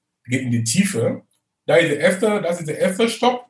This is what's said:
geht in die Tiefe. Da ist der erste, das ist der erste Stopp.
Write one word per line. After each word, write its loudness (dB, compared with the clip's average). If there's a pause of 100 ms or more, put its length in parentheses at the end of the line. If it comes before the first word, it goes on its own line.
(260)
geht -2
in -4
die 0
Tiefe. 0 (440)
Da 4
ist 4
der -2
erste, 0
das -2
ist -10
der -6
erste 0
Stopp. 0